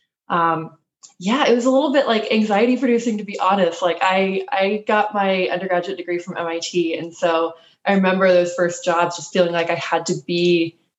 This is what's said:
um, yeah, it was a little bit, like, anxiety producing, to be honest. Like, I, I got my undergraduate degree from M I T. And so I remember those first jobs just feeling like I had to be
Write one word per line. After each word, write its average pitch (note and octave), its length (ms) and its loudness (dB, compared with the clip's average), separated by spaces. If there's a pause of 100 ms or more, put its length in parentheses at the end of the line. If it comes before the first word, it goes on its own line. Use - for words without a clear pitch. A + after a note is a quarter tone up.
(280)
um, E3 500 -2 (400)
yeah, B3 300 0
it A#3+ 80 6
was A#3+ 80 0
a C4 80 4
little C4+ 220 2
bit, C#4+ 140 4
like, G#3+ 220 0
anxiety A3 460 2
producing, A#3+ 440 0
to G#3+ 40 -8
be G3 160 -10
honest. F#3 420 2
Like, E3+ 200 0
I, F#3+ 500 0
I G3+ 340 -2
got G#3+ 280 0
my F#3+ 340 0
undergraduate F3+ 500 -4
degree F3 220 -6
from F3 160 -12
M E3+ 100 -6
I E3+ 160 -6
T. E3 360 -2
And E3 180 -10
so E3 380 -2 (320)
I G3+ 80 2
remember F#3+ 340 2
those F3 260 4
first - 300 -2
jobs E3+ 320 0
just - 160 -12
feeling F3 220 0
like E3+ 160 -2
I E3+ 60 0
had D#3+ 320 -4
to F3+ 80 -2 (120)
be F3 500 2 (220)